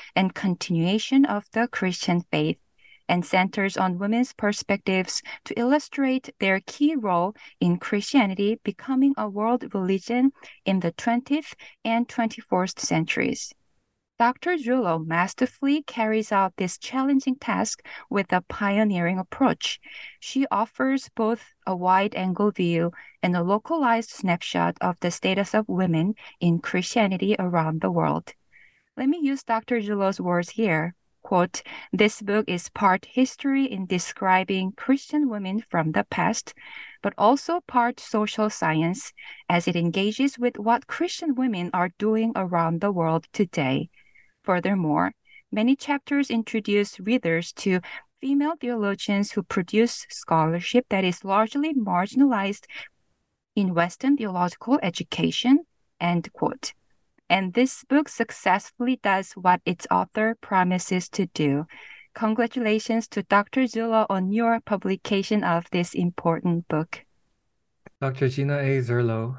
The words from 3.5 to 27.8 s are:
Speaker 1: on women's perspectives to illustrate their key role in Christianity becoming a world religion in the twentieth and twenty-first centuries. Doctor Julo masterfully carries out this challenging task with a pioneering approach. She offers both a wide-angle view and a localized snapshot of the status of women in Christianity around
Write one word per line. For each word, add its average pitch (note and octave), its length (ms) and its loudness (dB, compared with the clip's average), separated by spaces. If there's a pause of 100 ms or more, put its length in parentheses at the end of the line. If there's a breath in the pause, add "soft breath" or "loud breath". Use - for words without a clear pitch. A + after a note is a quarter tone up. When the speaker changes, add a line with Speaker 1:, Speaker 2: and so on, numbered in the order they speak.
Speaker 1:
on F#3 220 0
women's A3 360 0
perspectives G3 920 -2 (200 loud breath)
to - 160 -8
illustrate C4 800 0
their F#3+ 280 2
key D4+ 280 0
role F#3+ 380 0 (260 loud breath)
in F3 180 2
Christianity G3+ 840 0
becoming C4+ 540 0
a G#3+ 100 -4
world A3 460 -2
religion G3 580 0 (320 loud breath)
in F#3+ 180 0
the E3+ 100 0
twentieth C4 640 -2 (280 loud breath)
and A#3 240 0
twenty-first G#3 720 -2
centuries. - 720 -2 (680)
Doctor B3+ 380 2
Julo A3 460 0
masterfully B3+ 800 0
carries A3 500 -2
out G3 260 2
this F#3 200 -4
challenging C4+ 600 0
task G3+ 460 -4 (280 loud breath)
with G3 200 -2
a F3+ 160 2
pioneering G3+ 720 0
approach. - 640 0 (400 loud breath)
She - 320 -2
offers C4 640 -2
both A3+ 280 -2 (220)
a F#3+ 100 -2
wide-angle F#3 760 2
view E3+ 400 0 (320 loud breath)
and F3+ 120 2
a F3 60 2
localized A3+ 720 0
snapshot F3 720 -2
of F3+ 180 -2
the F3 100 -2
status F#3+ 460 -2
of G#3+ 120 2
women F3+ 460 2 (260 loud breath)
in E3+ 200 2
Christianity F#3+ 800 0
around D#3+ 420 0